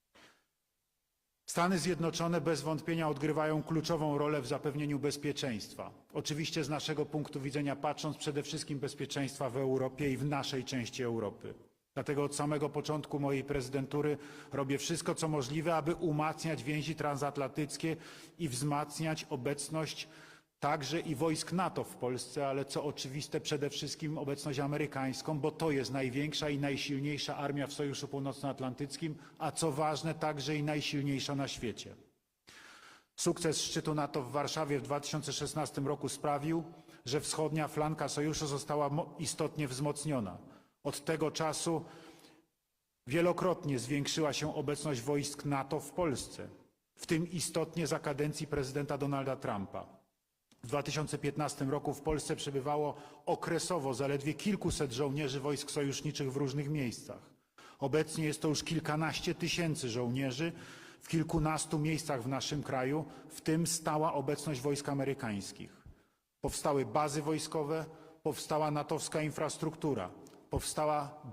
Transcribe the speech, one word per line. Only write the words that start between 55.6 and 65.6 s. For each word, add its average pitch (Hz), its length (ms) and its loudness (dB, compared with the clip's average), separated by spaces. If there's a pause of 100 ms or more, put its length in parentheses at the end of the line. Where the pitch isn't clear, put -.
sojuszniczych 139 600 0
w 131 60 -2
różnych 139 320 0
miejscach. 120 600 -4 (500)
Obecnie 156 460 4
jest 151 160 0
to 160 60 4
już 147 160 2
kilkanaście 156 720 0
tysięcy 160 540 0
żołnierzy 127 600 0 (500)
w - 60 -18
kilkunastu 156 720 2
miejscach 147 440 2
w 123 40 -4
naszym 139 360 0
kraju, 139 420 2 (240)
w - 120 -14
tym 160 260 4
stała 156 460 2
obecność 143 480 0
wojsk 143 280 2
amerykańskich. 131 920 -2 (580)